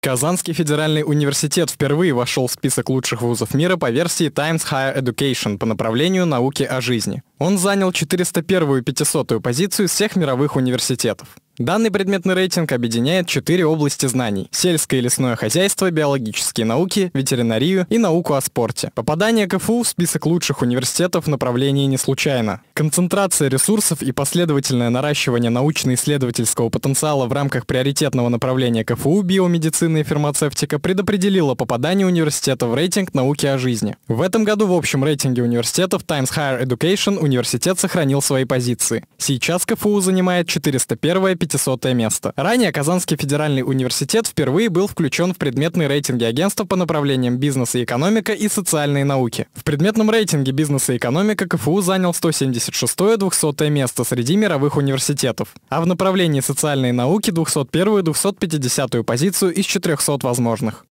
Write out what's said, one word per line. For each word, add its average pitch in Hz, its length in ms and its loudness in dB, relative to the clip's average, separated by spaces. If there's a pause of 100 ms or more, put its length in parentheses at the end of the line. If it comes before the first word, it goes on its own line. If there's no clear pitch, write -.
Казанский 147 520 -2
федеральный 151 520 0
университет 147 640 0
впервые 147 440 0
вошёл 123 340 0
в - 60 -4
список - 340 -2
лучших 123 340 -2
вузов 120 320 -2
мира 175 220 2
по 156 160 0
версии 160 380 0
Times 156 420 -2
Higher 135 260 0
Education 127 600 -2
по 113 80 -4
направлению 123 600 0
науки 135 380 0
о 131 160 -2
жизни. 117 420 -4 (160)
Он 185 200 2
занял 190 340 2
четыреста 175 500 0
первую 156 400 2
и - 20 -8
пятисотую 135 580 -2
позицию 175 460 0
из - 40 -2
всех - 240 -2
мировых 143 400 0
университетов. 127 720 -2 (300)
Данный 196 340 0
предметный 190 440 0
рейтинг 180 360 0
объединяет 123 560 0
четыре 165 380 0
области 151 400 0
знаний: 113 460 -2
сельское 160 480 0
и - 20 0
лесное 123 340 0
хозяйство, 180 560 0
биологические 139 760 0
науки, 175 480 0
ветеринарию 135 760 0
и 220 80 2
науку 170 380 2
о 135 60 2
спорте. - 540 -4
Попадание 196 520 2
К 196 80 -2
Ф 190 140 -2
У 233 140 2
в - 40 -2
список - 380 -2
лучших 165 360 0
университетов 131 640 0
в - 40 -2
направлении 139 560 0
не 135 120 0
случайно. 127 640 0 (120)
Концентрация 170 760 0
ресурсов 160 520 0
и 127 120 -2
последовательное 139 760 0
наращивание 123 600 0
научно-исследовательского 127 1200 0
потенциала 139 560 0
в 117 80 -2
рамках 139 320 -2
приоритетного 135 640 0
направления 120 560 0
К - 60 -2
Ф 117 140 -2
У 175 160 4
биомедицина 175 760 2
и 151 60 2
фармацевтика 147 760 -2
предопределила 185 760 2
попадание 147 520 0
университета 147 600 0
в 117 80 0
рейтинг 180 380 0
науки 143 340 0
о 139 100 2
жизни. 117 400 -2 (100)
В 117 140 -2
этом 202 240 0
году 214 220 2
в 180 60 2
общем 147 300 0
рейтинге 135 400 0
университетов 120 600 0
Times 139 300 -2
Higher 135 300 0
Education 180 540 0
университет 139 600 0
сохранил 139 440 0
свои 131 240 0
позиции. 123 580 -2 (140)
Сейчас 143 480 -2
К - 80 -2
Ф - 120 -4
У 208 140 4
занимает 180 480 2
четыреста 135 480 0
первое, 185 400 0
пятисотое 135 600 -2
место. 113 400 -2
Ранее 202 360 2
Казанский 156 460 0
федеральный 143 460 0
университет 135 640 0
впервые 156 420 0
был 180 180 0
включён 175 460 0
в - 40 -8
предметный 151 500 0
рейтинг 135 340 0
агентства 135 420 0
по 185 120 0
направлениям 143 640 0
бизнес 131 360 0
и 123 100 0
экономика 175 500 0
и 214 140 -2
социальные 147 560 0
науки. 131 520 0
В - 80 -18
предметном 214 480 2
рейтинге 160 400 0
бизнес 139 400 0
и 123 60 0
экономика 185 500 0
К 175 80 -2
Ф - 120 -2
У 185 140 2
занял 185 320 0
сто 165 180 0
семьдесят 127 440 -2
шестое, 202 420 0
двухсотое 160 520 0
место 139 340 0
среди 123 320 0
мировых 147 420 2
университетов, 135 800 -2 (140)
а 147 120 -2
в 165 60 0
направлении 180 540 2
социальные 139 520 0
науки 151 380 0
двухсот 160 400 -2
первую, 190 320 2
двухсот 180 340 -2
пятидесятую 135 640 -2
позицию 175 500 0
из 196 120 -2
четырёхсот 151 580 -2
возможных. 117 680 -2